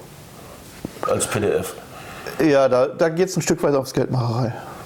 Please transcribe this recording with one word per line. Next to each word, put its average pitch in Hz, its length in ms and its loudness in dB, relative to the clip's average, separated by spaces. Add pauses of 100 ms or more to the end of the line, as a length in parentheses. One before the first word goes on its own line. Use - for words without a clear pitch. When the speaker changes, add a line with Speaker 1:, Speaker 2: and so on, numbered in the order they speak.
(1080)
Speaker 1:
Als 107 180 0
P 113 120 -2
D 101 120 0
F. - 220 -2 (680)
Speaker 2:
Ja, 139 260 6
da, 127 180 4
da 165 220 2
geht's 180 280 0
ein 160 40 2
Stück 165 220 0
weit 147 120 4
aufs 131 180 0
Geldmacherei. 123 600 0 (320)